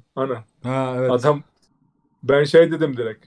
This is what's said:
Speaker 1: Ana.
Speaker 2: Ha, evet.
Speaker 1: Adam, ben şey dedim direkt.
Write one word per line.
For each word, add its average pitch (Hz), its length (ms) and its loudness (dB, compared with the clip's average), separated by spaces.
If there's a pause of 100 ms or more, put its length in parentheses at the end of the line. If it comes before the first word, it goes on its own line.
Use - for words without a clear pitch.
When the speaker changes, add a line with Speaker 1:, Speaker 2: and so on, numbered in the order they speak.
(160)
Speaker 1:
Ana. 131 280 -6 (200)
Speaker 2:
Ha, 127 340 -4
evet. 127 140 -2
Speaker 1:
Adam, 143 320 0 (800)
ben 139 200 2
şey 165 280 6
dedim 151 260 -4
direkt. 113 300 -10